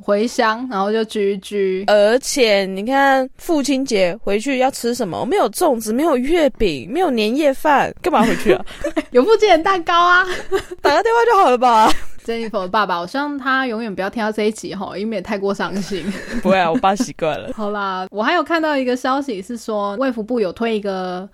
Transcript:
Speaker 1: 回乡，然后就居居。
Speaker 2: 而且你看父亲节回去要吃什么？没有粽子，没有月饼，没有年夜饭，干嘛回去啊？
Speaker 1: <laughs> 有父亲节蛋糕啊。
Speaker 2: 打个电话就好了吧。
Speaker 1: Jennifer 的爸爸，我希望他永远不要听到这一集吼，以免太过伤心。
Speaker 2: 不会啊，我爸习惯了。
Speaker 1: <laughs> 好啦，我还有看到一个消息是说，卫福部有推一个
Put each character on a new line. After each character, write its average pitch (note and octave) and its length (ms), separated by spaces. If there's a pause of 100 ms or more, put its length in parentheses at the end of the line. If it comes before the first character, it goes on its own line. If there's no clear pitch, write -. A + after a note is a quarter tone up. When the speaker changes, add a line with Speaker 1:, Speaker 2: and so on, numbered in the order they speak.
Speaker 1:
回 G#3 240
乡， A3+ 420
然 F#3+ 120
后 G3+ 100
就 A3+ 140
居 G3+ 340
居。 F#3+ 480
Speaker 2:
而 G#3 320
且 G#3+ 480
你 F#3+ 180
看 C4+ 520
父 D4+ 260
亲 C4 220
节 F#3+ 360
回 G3+ 200
去 B3+ 180
要 B3+ 100
吃 A#3+ 240
什 A#3+ 140
么？ D3 180
没 D4+ 120
有 D#4 140
粽 C#4 280
子， G#3+ 140
没 B3 100
有 D#4+ 140
月 C#4+ 420
饼， D3 340
没 D4+ 60
有 F4 140
年 A3 220
夜 C#4+ 200
饭， C4 480
干 F4 100
嘛 B3 120
回 G#3+ 140
去 - 140
啊？ - 120 (220)
Speaker 1:
<laughs> - 260
有 B3 100
父 G#4 140
亲 G#4 120
节 F4 100
蛋 F#4+ 260
糕 F4 100
啊。 F4 300 (580)
Speaker 2:
打 C#4+ 140
个 E4+ 40
电 A4+ 140
话 A#4 160
就 G4 140
好 D4 40
了 B3 80
吧。 A3+ 320 (380)
Speaker 1:
Jennifer A3+ 360
的 F#3 60
爸 G#3 160
爸， F#3 140
我 E3+ 80
希 F3+ 120
望 C#4+ 200
他 C4 300
永 A3 120
远 A3+ 140
不 F#3 60
要 G3 100
听 A#3+ 100
到 G#3+ 120
这 G#3+ 100
一 G#3+ 80
集 G#3 240
吼， G3 220
以 G3 80
免 A3 180
太 G3+ 160
过 G3 160
伤 G3 260
心。 F3+ 240 (380)
Speaker 2:
不 - 80
会 F#3+ 80
啊， F3 100
我 E3 100
爸 G3 180
习 G3 200
惯 D3+ 220
了。 G2+ 120
Speaker 1:
<laughs> B3+ 40
好 G#3 160
啦， F#3+ 400
我 G3 100
还 B3+ 120
有 F4 100
看 E4 180
到 D#4 160
一 C4+ 80
个 B3 120
消 C4+ 260
息 A#3 180
是 A#3 160
说， G3+ 400
卫 C4 140
福 A#3 100
部 A#3 200
有 F3+ 120
推 A3+ 240
一 G#3 40
个 F#3 540